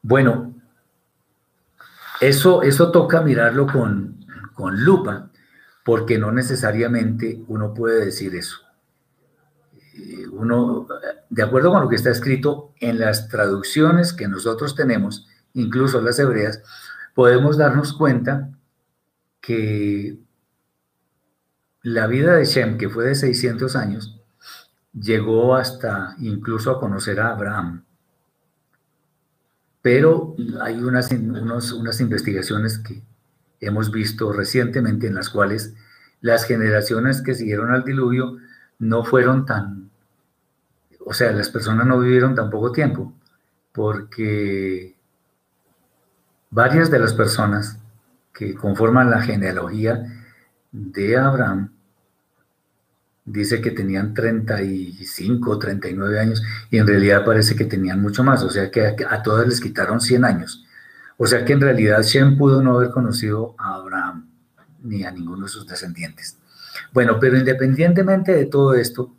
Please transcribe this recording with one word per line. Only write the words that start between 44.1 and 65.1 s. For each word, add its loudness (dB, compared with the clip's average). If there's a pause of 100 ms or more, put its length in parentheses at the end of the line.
varias 4
de 4
las 2
personas 0 (540)
que -8
conforman 2
la 2
genealogía -4 (480)
de -4
Abraham 0 (1500)
dice -4
que -2
tenían -4
treinta -2
y -6 (120)
cinco, -2
treinta -6
y -8
nueve -2
años, 0 (260)
y 2
en 6
realidad 4
parece 4
que 0
tenían -2
mucho 0
más, 4
o -2
sea -2
que 2
a, 0 (120)
a -4
todas 2
les 0
quitaron -4
cien 4
años. -2 (520)
O 0
sea 2
que 2
en 4
realidad 4
Shem 6
pudo 6
no 4
haber 2
conocido -2
a -6
Abraham -10 (540)
ni -6
a -10